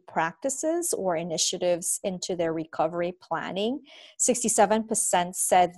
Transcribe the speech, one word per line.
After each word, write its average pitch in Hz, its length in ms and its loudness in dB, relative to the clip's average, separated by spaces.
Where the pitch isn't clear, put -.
practices 277 840 -2
or 185 220 0
initiatives 175 880 -2
into 185 320 -4
their 165 180 0
recovery 165 680 -2
planning? 180 600 -4
Sixty-seven 220 720 2
percent 180 480 0
said 180 420 4